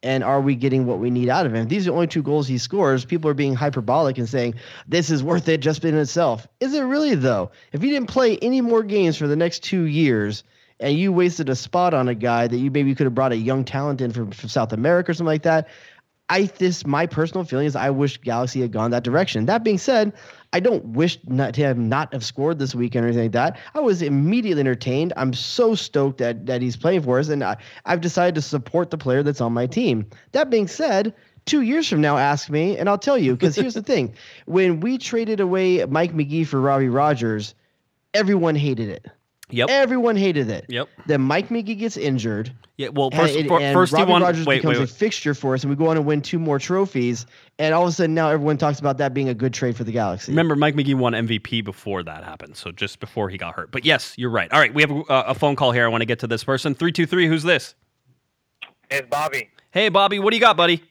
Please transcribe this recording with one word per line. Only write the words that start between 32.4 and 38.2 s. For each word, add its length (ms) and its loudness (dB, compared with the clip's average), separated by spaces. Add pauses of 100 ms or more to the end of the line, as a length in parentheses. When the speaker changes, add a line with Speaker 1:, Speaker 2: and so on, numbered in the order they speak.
Speaker 1:
me, 300 0
and 100 -2
I'll 80 2
tell 220 0
you, 180 2
'cause 200 2
here's 180 -2
the 80 -6
thing. 320 -2 (160)
<laughs> 160 -20
When 320 2
we 200 -2
traded 420 -2
away 460 2
Mike 280 0
McGee 320 0
for 140 0
Robbie 280 2
Rogers, 680 0 (580)
everyone 400 2